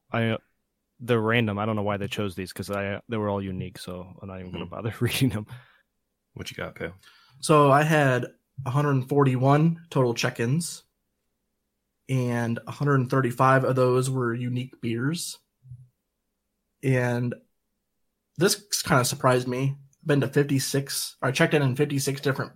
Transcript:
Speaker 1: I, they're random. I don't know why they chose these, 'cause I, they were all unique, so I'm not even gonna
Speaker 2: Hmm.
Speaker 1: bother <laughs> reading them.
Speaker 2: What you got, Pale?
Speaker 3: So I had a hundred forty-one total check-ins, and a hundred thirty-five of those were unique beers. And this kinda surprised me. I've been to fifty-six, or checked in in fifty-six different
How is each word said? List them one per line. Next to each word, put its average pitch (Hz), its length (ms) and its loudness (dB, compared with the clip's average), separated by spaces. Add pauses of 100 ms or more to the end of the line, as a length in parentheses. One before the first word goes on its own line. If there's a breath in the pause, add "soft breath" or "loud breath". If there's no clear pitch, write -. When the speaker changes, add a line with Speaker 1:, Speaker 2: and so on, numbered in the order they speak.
(120)
Speaker 1:
I, 113 260 0 (600)
they're 120 200 0
random. 110 400 0
I 104 60 -2
don't 110 100 -2
know 104 80 -4
why 101 140 -4
they 98 100 -6
chose 101 280 -6
these, 92 180 -10
'cause 98 180 -10
I, 101 380 -6
they 113 80 -6
were 104 120 -2
all 101 120 -2
unique, 92 360 -8
so 92 300 -12 (140)
I'm 98 60 -14
not 92 120 -12
even 90 120 -14
gonna 85 140 -10
Speaker 2:
Hmm. 85 60 -14
Speaker 1:
bother 104 260 -8
<laughs> - 20 -12
reading 123 300 0
them. 107 180 -8 (880 loud breath)
Speaker 2:
What - 180 -12
you - 60 -16
got, 85 180 -10
Pale? 85 180 -10 (480 soft breath)
Speaker 3:
So 147 300 6
I 143 120 6
had 143 440 2 (380)
a 123 40 -6
hundred 139 400 0
forty-one 143 800 4
total 123 240 2
check-ins, 123 680 -4 (1200)
and 120 580 -2
a 120 60 -12
hundred 139 380 0
thirty-five 131 560 4
of 127 100 2
those 127 340 4
were 123 240 -2
unique 123 460 -6
beers. 123 600 -6 (1400)
And 123 540 0 (1000)
this 196 180 4 (280)
kinda 131 200 4
surprised 127 440 2
me. 135 280 -2 (280)
I've - 40 -10
been 143 140 4
to 120 80 0
fifty-six, 139 920 -2
or 131 120 -2
checked 165 200 2
in 151 80 4
in 131 140 0
fifty-six 139 460 -2
different 131 340 -2